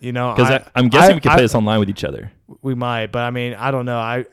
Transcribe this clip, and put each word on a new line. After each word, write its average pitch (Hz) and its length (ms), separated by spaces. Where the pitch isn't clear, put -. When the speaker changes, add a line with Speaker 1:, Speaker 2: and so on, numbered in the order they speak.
Speaker 1:
you 123 120
know, 123 240
Speaker 2:
'Cause 127 140
Speaker 1:
I, 135 60
Speaker 2:
I, 131 60
I'm 127 140
guessing 165 240
Speaker 1:
I, - 20
Speaker 2:
we 156 60
can 135 120
Speaker 1:
I, - 40
Speaker 2:
play 131 80
this 110 100
online 110 260
with 98 80
each 95 160
other. 69 260
Speaker 1:
we 135 120
might, 120 380
but 120 80
I 120 100
mean, 123 240
I 117 160
don't 127 160
know. 120 120
I, 117 340